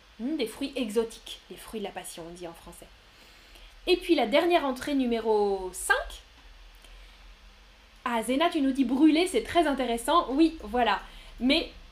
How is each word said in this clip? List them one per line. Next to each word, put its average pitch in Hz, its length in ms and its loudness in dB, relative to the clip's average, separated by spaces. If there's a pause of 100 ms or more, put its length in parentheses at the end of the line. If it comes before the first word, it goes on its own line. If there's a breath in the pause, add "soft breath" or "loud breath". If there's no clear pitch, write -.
(200)
Hmm, 285 160 -4
des 262 100 -2
fruits 269 300 -8
exotiques, 226 640 -6 (100)
les 180 60 -16
fruits - 240 -12
de 196 40 -8
la 180 60 -8
passion, 180 380 -14
on 170 40 -16
dit 175 140 -14
en 165 80 -14
français. 165 320 -20 (1000 loud breath)
Et 359 100 4
puis 349 180 2
la 262 120 2
dernière 311 380 2
entrée 269 300 -4
numéro 214 760 0
cinq. - 500 -4 (1800 loud breath)
Ah, 233 180 -2
Zéna, 262 260 0
tu 339 120 -2
nous 269 120 2
dis 269 120 2
brûler, 294 420 4
c'est 427 160 0
très 330 240 2
intéressant. 269 640 0
Oui, 320 320 4
voilà. 214 380 0 (380 loud breath)
Mais 269 320 0 (220)